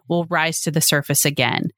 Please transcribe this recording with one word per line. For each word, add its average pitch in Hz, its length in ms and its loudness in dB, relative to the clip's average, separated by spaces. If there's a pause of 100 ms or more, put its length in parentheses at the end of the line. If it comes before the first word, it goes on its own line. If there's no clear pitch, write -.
will 170 180 0
rise 165 360 -2
to 160 100 -2
the 156 100 2
surface - 440 0
again. 143 520 0